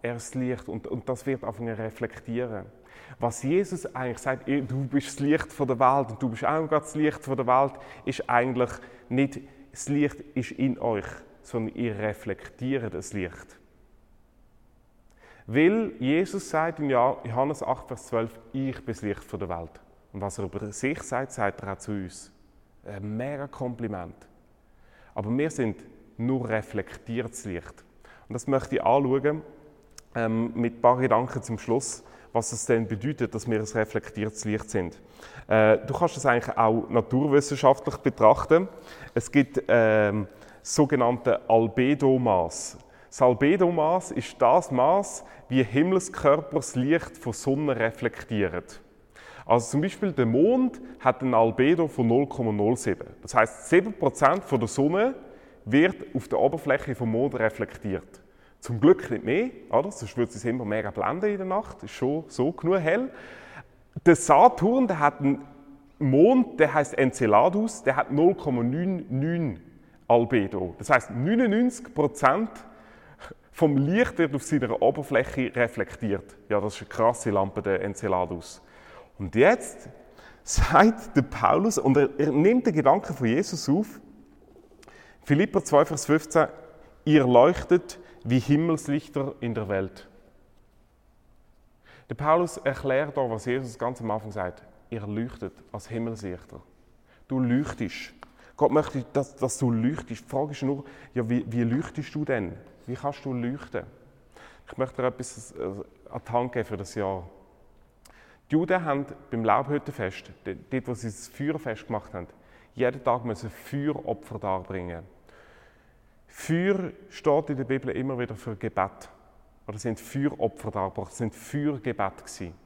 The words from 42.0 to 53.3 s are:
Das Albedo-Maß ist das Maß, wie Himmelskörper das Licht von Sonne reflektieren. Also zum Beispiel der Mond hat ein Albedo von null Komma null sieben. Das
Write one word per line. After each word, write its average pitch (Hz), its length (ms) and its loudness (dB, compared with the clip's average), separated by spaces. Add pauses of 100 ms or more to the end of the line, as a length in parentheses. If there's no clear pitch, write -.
Das - 140 -2
Albedo-Maß 165 920 4
ist - 280 -6
das 139 300 4
Maß, 156 540 2 (240)
wie 131 140 2
Himmelskörper 151 920 2
das - 180 -4
Licht 143 440 0
von 120 140 -8
Sonne 135 440 -2
reflektieren. 110 880 -2 (840)
Also 117 260 2
zum 143 100 2
Beispiel 190 300 -2
der 131 120 2
Mond 220 560 2 (200)
hat 127 200 0
ein 127 140 0
Albedo 127 520 4
von 123 220 0
null 127 180 4
Komma 117 240 -2
null 104 280 2
sieben. - 280 -4 (140)
Das - 140 -14